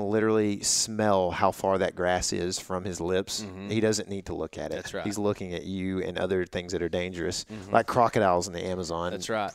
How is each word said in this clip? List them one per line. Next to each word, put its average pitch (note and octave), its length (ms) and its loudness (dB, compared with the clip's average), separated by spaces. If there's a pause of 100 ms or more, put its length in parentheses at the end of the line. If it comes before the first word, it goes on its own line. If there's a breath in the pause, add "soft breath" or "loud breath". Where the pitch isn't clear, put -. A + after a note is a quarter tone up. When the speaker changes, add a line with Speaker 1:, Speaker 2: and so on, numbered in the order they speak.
Speaker 1:
literally G#2+ 540 2
smell G#2 680 2
how F#2 200 4
far F#2+ 260 2
that F#2 180 0
grass F2+ 380 0
is F#2 260 -2
from F#2 240 -6
his F2+ 160 -6
lips. F#2 440 -2
Speaker 2:
Mm-hmm. F#2+ 260 -10
Speaker 1:
He G#2+ 120 2
doesn't G#2 280 2
need G2 160 -8
to F2 80 -6
look D#2+ 240 -6
at D#2 140 -6
it. D#2 40 -2
Speaker 2:
That's - 200 -8
right. F2 100 -6
Speaker 1:
He's G#2 140 -4
looking G2+ 340 -2
at E2+ 120 -6
you F#2+ 380 -2
and F2 140 -4
other F#2 300 2
things F2+ 240 -6
that E2+ 100 -2
are E2+ 80 0
dangerous, F2+ 560 -2
Speaker 2:
Mm-hmm. G2+ 280 -6
Speaker 1:
like A2+ 120 4
crocodiles G2+ 640 4
in F2 60 -10
the F2 120 -6
Amazon F2 460 -2
Speaker 2:
That's F#2 180 -6
right. G#2+ 260 -2